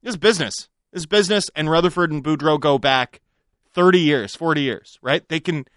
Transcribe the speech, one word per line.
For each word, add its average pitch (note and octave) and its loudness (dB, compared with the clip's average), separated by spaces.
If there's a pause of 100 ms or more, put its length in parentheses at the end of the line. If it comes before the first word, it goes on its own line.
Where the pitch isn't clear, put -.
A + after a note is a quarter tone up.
It's A3+ -8
business. D#3+ -2 (220)
It's F3 -10
business, G3+ 0
and D#3 -4
Rutherford E3+ 0
and D3 -6
Boudreau D3+ 0
go C#3+ 2
back C3 -2 (520)
thirty F3+ 4
years, C#3+ 0
forty D#3 -2
years, B2+ -6
right? C#3 -4
They D#3+ -4
can, D#3 -6 (120)